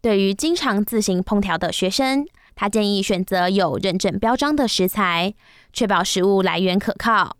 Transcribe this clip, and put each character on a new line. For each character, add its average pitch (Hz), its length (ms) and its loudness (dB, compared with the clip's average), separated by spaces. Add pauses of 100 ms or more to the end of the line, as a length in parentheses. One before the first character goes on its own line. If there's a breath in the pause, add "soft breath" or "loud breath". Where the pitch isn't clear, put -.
对 208 200 2
于 196 120 2
经 311 220 -2
常 220 300 0
自 220 160 -2
行 185 200 0
烹 202 200 0
调 180 180 -2
的 165 140 -4
学 185 160 -2
生， 269 380 0 (280 soft breath)
他 202 140 -4
建 208 200 0
议 202 140 0
选 185 220 0
择 180 240 0
有 180 320 2
认 185 160 -2
证 190 220 -2
标 226 180 0
章 285 180 0
的 277 140 2
食 185 180 0
材， 180 480 -2 (380 soft breath)
确 226 140 -2
保 185 180 2
食 185 200 0
物 196 180 4
来 170 180 0
源 185 180 2
可 214 200 -2
靠。 214 420 0